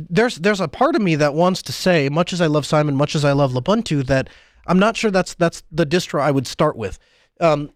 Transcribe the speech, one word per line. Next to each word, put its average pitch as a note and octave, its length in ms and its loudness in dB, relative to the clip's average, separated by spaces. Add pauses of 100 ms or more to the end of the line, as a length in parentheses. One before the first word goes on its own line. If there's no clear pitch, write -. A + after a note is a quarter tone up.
there's, G#3+ 280 0
there's F#3+ 220 0
a F3 80 -2
part C#4 280 0
of A3 60 0
me E3+ 140 0
that D3 180 2
wants F3 300 2
to - 80 -10
say, D#3 380 2
much E3 240 -2
as F3 80 -2
I E3 60 2
love D3 180 0
Simon, D3+ 300 0
much C#3+ 200 0
as D3 80 0
I C#3+ 100 4
love C#3 200 2
Lubuntu, D3 540 -2
that C3+ 220 0 (380)
I'm F3+ 120 2
not G#3+ 180 2
sure A3 140 0
that's, F#3 240 0
that's - 360 -2
the D#3+ 140 0
distro E3 340 -2
I C#3+ 120 0
would C3+ 160 0
start - 280 0
with. G#2+ 240 -8 (400)
Um, D3+ 360 0